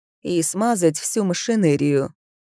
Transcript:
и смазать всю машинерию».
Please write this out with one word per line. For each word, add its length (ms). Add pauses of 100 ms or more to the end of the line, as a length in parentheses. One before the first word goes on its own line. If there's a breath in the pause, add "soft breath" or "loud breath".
(240)
и 180
смазать 560
всю 260
машинерию». 880 (340)